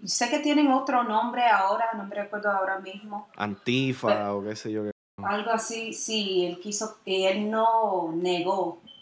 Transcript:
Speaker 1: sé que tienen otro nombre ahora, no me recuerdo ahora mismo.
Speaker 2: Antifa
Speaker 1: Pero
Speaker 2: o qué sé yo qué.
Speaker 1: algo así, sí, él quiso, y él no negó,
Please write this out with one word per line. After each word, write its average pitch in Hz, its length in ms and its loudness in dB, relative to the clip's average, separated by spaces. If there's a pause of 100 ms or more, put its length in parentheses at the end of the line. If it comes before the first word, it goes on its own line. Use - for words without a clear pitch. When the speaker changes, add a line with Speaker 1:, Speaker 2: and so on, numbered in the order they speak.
Speaker 1:
sé - 220 0
que 294 100 2
tienen 294 300 4
otro 262 340 2
nombre 233 420 0
ahora, 214 400 4 (100)
no 202 80 -8
me 202 100 -10
recuerdo 208 360 -4
ahora 190 280 0
mismo. 202 580 -12
Speaker 2:
Antifa 123 720 -2
Speaker 1:
Pero 104 300 2
Speaker 2:
o 98 60 -6
qué 107 120 -6
sé 110 160 -8
yo 107 120 -2
qué. 104 60 -4 (320)
Speaker 1:
algo 208 280 -2
así, 226 420 -2
sí, 196 540 -2
él - 140 -6
quiso, 214 440 -6
y 190 200 0
él 208 260 0
no 220 680 2
negó, 180 640 0 (220)